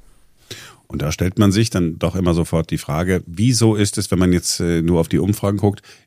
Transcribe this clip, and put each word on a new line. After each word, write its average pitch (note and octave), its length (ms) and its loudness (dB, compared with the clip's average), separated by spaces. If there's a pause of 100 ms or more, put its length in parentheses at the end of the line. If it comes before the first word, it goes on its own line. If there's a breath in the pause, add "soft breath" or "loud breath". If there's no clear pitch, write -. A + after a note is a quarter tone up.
(880 loud breath)
Und - 140 -8
da D2 100 -2
stellt F#2 280 -2
man G2+ 120 6
sich A2 200 2
dann E2+ 260 -2
doch E2 180 -2
immer F2 200 2
sofort E2 340 0
die D#2+ 80 -4
Frage, E2+ 480 -2
wieso A2 500 2
ist G#2 220 -2
es, - 140 -4
wenn F2+ 80 0
man F2+ 120 4
jetzt, - 280 0
äh, E2+ 240 0
nur E2+ 160 2
auf D#2+ 80 0
die - 100 0
Umfragen G2+ 400 0
guckt, G2+ 240 0 (260 soft breath)